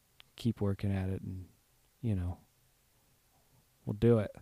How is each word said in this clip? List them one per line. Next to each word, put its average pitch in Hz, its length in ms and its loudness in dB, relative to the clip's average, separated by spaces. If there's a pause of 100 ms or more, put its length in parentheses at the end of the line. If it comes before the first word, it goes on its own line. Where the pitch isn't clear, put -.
(360)
keep - 260 -2
working 101 320 0
at 95 160 -2
it. 95 140 -4
And, 92 220 -10 (560)
you 110 140 0
know, 90 220 -4 (1500)
we'll 113 100 -2
do 117 240 6
it. 101 100 -2 (120)